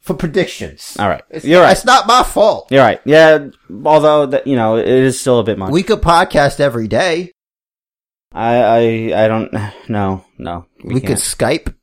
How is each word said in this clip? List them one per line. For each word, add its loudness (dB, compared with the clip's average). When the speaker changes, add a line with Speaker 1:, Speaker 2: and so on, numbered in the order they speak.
Speaker 1:
for -8
predictions. -6
Speaker 2:
All -2
right. -4
Speaker 1:
It's, -14
Speaker 2:
You're 4
right. 6
Speaker 1:
it's -4
not 2
my 4
fault. 0
Speaker 2:
You're 6
right. 2
Yeah, 4
although, 2
that, -4
you 0
know, 0
it -2
is 0
still 0
a 0
bit -4
much. -8
Speaker 1:
We 0
could -2
podcast 0
every -2
day. -4
Speaker 2:
I, -2
I, 0
I 2
don't, -4
<sighs> -20
no, -4
no. -12
We -10
Speaker 1:
We 0
could -4
Speaker 2:
can't. -6
Speaker 1:
Skype. -4